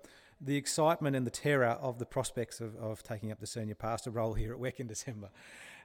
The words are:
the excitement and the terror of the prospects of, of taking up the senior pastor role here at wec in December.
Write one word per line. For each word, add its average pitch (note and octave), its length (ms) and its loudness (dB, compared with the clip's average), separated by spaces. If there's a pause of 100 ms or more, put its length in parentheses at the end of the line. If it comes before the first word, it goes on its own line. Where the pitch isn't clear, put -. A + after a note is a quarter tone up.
(400)
the C#3+ 160 0
excitement D3+ 600 4
and B2+ 100 2
the A#2 60 -2
terror C#3+ 340 4
of A#2+ 320 2
the A#2+ 80 -4
prospects - 560 -2
of, A2+ 140 -6
of A2 260 -6
taking G#2+ 300 -6
up G#2 80 -8
the G#2+ 80 -10
senior G#2+ 260 -4
pastor A2+ 380 -4
role A2+ 240 2
here G#2+ 180 2
at A#2+ 60 -8
wec B2+ 200 -4
in C3 60 -4
December. G#2+ 460 -8 (540)